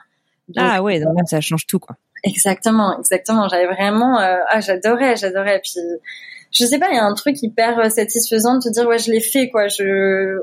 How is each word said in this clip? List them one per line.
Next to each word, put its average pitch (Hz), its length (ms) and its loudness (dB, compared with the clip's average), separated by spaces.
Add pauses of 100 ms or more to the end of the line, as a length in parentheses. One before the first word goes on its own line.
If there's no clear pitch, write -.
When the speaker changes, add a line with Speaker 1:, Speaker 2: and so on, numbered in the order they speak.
(480)
Speaker 1:
Donc, 185 200 -2
Speaker 2:
Ah 196 140 0
ouais, 196 180 0
donc 160 160 0
là, 175 100 2
ça 160 140 -2
change 156 260 -4
tout, - 140 -4
quoi. - 160 -20 (260)
Speaker 1:
Exactement, 202 760 0
exactement. 202 500 0
J'avais 180 180 2
vraiment, 208 540 2
euh... 185 160 2 (120)
ah, 220 120 2
j'adorais, 220 560 0
j'adorais. 196 400 0
Et 190 40 0
puis, - 120 -10 (800)
je 240 140 2
sais 269 120 2
pas, 359 120 2
il 294 60 0
y - 20 2
a 220 60 2
un 208 100 2
truc 269 280 -2
hyper, 226 360 0
euh, 226 100 4
satisfaisant 226 720 0
de - 20 -2
te 240 80 -2
dire, « 226 180 0
Ouais, 233 120 2
je 226 120 -2
l'ai 226 100 2
fait, 254 280 0
quoi. » 214 200 0
Je, 196 640 0
Speaker 2:
Ouais. 190 80 -6